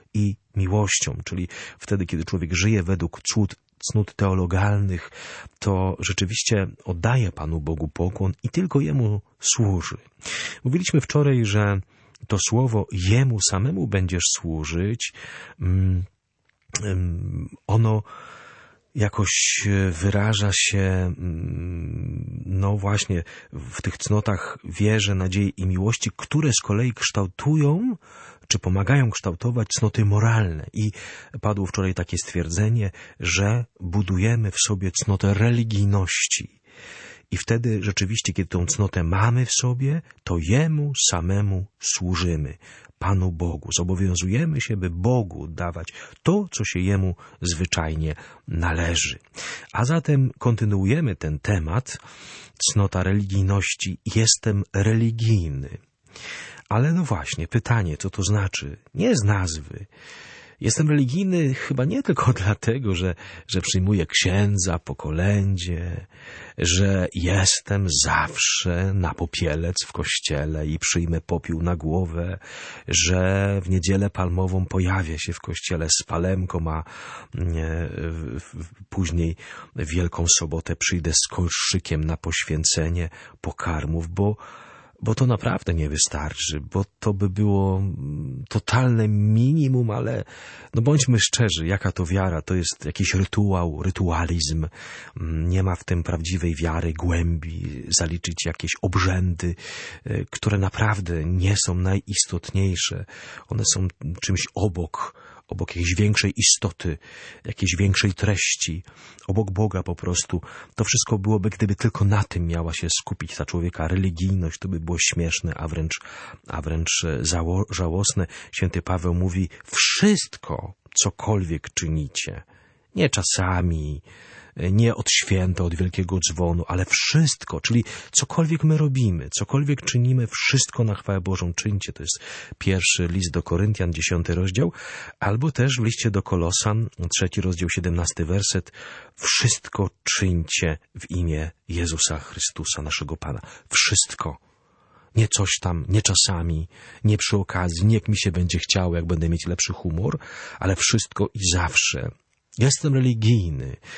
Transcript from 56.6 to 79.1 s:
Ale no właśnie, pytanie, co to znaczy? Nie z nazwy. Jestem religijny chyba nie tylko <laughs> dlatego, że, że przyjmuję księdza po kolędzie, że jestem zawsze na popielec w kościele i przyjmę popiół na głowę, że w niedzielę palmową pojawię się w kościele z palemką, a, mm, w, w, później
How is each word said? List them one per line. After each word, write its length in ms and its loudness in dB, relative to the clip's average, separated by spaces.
Ale 240 4
no 120 2
właśnie, 440 -4
pytanie, 480 2
co 140 -4
to 120 -4
znaczy? 540 0
Nie 220 4
z 80 0
nazwy. 640 -2
Jestem 300 2
religijny 640 2
chyba 300 -2
nie 180 0
tylko 320 4
<laughs> 80 -2
dlatego, 520 0
że, 200 0
że 120 0
przyjmuję 460 2
księdza 720 2
po 160 -8
kolędzie, 1120 -2
że 560 2
jestem 720 2
zawsze 920 0
na 200 0
popielec 600 -2
w 60 -18
kościele 720 -2
i 120 -2
przyjmę 420 0
popiół 420 -4
na 140 0
głowę, 640 -2
że 760 2
w 60 -4
niedzielę 400 2
palmową 560 0
pojawię 520 0
się 140 -6
w 80 -8
kościele 480 -4
z 180 0
palemką, 520 0
a, 140 -4
mm, 200 -2
w, 140 -20
w, 340 -14
później 480 -2